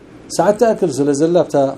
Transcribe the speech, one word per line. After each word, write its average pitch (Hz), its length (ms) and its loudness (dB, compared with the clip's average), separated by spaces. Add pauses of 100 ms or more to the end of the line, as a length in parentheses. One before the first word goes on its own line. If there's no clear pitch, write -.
(280)
ساعة 170 220 0
تأكل 214 380 0
زلزلة 147 540 0
بتا 135 360 0